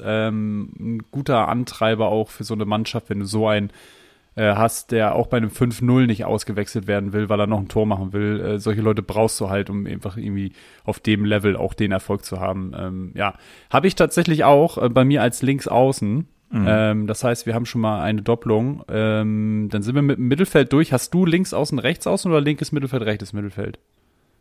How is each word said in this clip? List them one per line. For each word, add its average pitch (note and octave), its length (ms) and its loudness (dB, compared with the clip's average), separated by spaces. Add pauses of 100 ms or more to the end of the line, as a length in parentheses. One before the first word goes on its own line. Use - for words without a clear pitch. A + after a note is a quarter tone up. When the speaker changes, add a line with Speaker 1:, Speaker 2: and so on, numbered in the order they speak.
Speaker 1:
Ähm, G#2+ 760 -2
ein A2+ 320 -6
guter C3 380 0
Antreiber A2+ 600 0
auch G#2+ 200 -2
für - 140 -12
so A2+ 100 -8
eine G#2+ 120 -4
Mannschaft, A2 440 -4
wenn G2+ 120 -4
du G2+ 40 -6
so G#2+ 220 0
einen, G#2 240 0 (640)
äh, G#2+ 180 4
hast, A2 380 0
der A2 240 2
auch A#2+ 100 2
bei B2+ 120 0
einem A2+ 120 0
fünf A#2+ 320 -2
null B2 240 4
nicht A2 200 0
ausgewechselt G#2 600 -4
werden G2+ 280 -2
will, G#2 160 0
weil G2+ 100 2
er G#2 80 0
noch G#2+ 120 0
ein G2 80 -4
Tor G#2+ 200 0
machen G2 260 -2
will. G#2 280 -2
Äh, G#2 180 -2
solche G#2+ 220 -2
Leute G#2+ 200 2
brauchst G#2+ 400 0
du G2 80 -2
halt, G2+ 220 -2
um G2+ 160 -4
einfach - 280 -8
irgendwie G2 380 -6 (300)
auf - 160 -6
dem G#2+ 260 2
Level G#2 320 2
auch F#2 160 -4
den G2+ 180 -2
Erfolg G2 340 -4
zu F#2 140 -8
haben. F#2+ 380 -4
Ähm, F#2 380 -8
ja, G2 180 -2 (380)
hab C#3 140 4
ich F#3+ 100 2
tatsächlich E3 480 2
auch, C#3+ 340 6
äh, B2 120 2
bei B2+ 140 4
mir C3+ 200 4
als A#2+ 180 0
Linksaußen. C3 880 0 (220)
Speaker 2:
Mhm. G#2+ 180 0
Speaker 1:
Ähm, G#2+ 400 2
das G#2+ 160 -4
heißt, A#2+ 240 -2
wir A2+ 80 -2
haben A#2 100 -4
schon A#2 160 -4
mal G#2+ 220 0
eine G#2+ 180 0
Doppelung. A#2 680 0
Ähm, G#2+ 840 0
dann G#2+ 100 -2
sind A#2 140 -2
wir C#3+ 80 4
mit C#3 140 2
dem B2 100 0
Mittelfeld C#3+ 440 2
durch. D3 220 2
Hast - 200 0
du F#3 120 4
links F3 260 2
außen, D3 280 -2
rechts C#3 260 -4
außen F#3+ 260 -2
oder D3+ 100 4
linkes D3 300 -2
Mittelfeld, C3+ 320 -2
rechtes G#2 300 -4
Mittelfeld? G2+ 460 -8 (600)